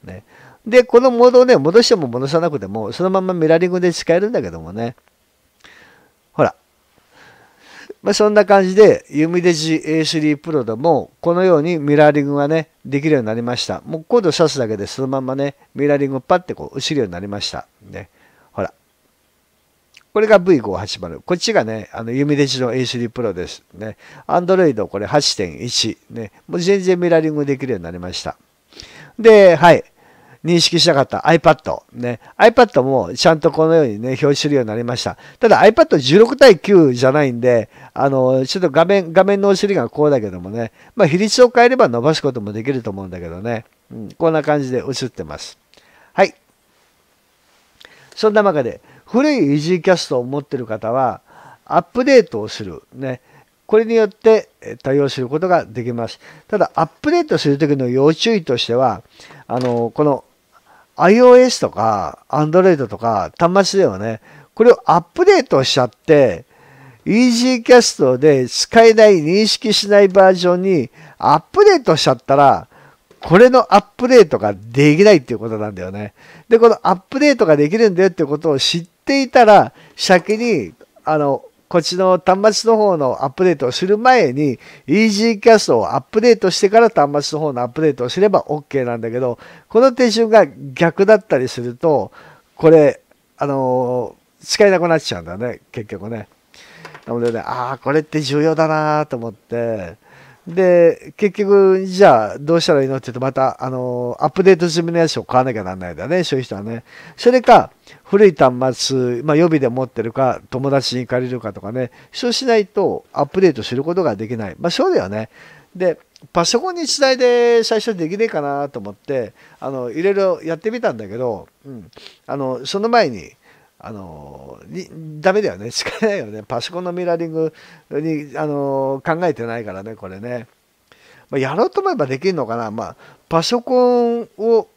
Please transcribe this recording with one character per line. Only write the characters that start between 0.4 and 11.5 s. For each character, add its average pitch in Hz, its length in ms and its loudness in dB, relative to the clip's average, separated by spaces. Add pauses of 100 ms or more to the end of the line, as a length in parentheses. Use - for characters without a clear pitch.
で、 240 180 4
こ 233 160 4
の 262 120 2
モ 240 160 4
ー 247 40 6
ド 247 100 6
を 254 40 6
ね、 247 120 4
戻 170 260 4
し - 40 0
て 233 80 4
も 156 120 -6
戻 123 200 -6
さ 160 120 -2
な 170 100 -2
く 143 100 -6
て 98 60 -10
も、 107 260 -10
そ 170 120 -6
の 185 80 0
ま 190 100 0
ま 185 140 -4
ミ 160 120 0
ラ 165 100 0
ー - 20 0
リ 180 80 0
ン 175 40 -4
グ 185 80 -4
で 175 140 0
使 - 180 -6
え 170 80 2
る 208 100 -2
ん - 20 -6
だ 196 100 -4
け 92 80 -8
ど 82 100 -14
も 82 140 -16
ね。 - 220 -10 (1400)
ほ - 80 -2
ら。 117 140 0 (1500)
ま - 80 -4
あ、 208 60 -2
そ 214 120 2
ん 214 60 0
な 208 120 4
感 196 180 4
じ 185 120 -2
で、 190 360 6
ユ 151 160 0
ミ 175 160 -2
デ 180 100 4
ジ 156 220 -2
エ 156 260 -2
ー 151 40 -2
ス 156 140 -4
リ 151 140 0
ー 143 60 -2
プ 165 120 -10
ロ 139 120 -2
で 110 100 -6
も、 131 380 -2 (100)
こ 170 140 -2
の 185 80 0
よ 180 140 4